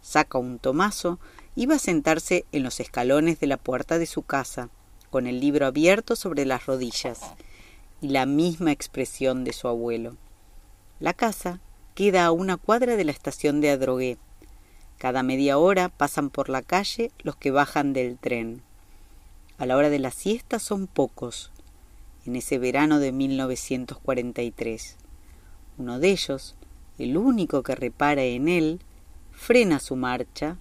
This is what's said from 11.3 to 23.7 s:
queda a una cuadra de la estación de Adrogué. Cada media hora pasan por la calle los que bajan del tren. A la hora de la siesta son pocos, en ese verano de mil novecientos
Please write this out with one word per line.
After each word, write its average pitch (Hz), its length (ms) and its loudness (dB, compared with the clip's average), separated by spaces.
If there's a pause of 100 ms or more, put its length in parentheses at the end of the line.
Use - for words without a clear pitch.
queda 185 300 4
a 170 80 6
una 185 240 0
cuadra 240 400 2
de 190 80 2
la 147 80 0
estación 147 480 -2
de 147 100 4
Adrogué. 127 460 0 (840)
Cada 127 240 -2
media 139 360 2
hora 180 300 6
pasan 143 420 0
por - 180 -4
la 131 140 -2
calle 202 560 -2
los - 180 -6
que - 140 -2
bajan 143 420 2
del 127 240 -2
tren. 120 460 -6 (960)
A 135 80 -4
la 127 100 2
hora 147 140 4
de 147 80 0
la 131 120 -2
siesta 226 480 -4
son 196 280 -4
pocos, - 640 -4 (760)
en 123 120 -6
ese 131 220 -2
verano 139 400 4
de 139 140 2
mil 135 240 0
novecientos 127 640 -4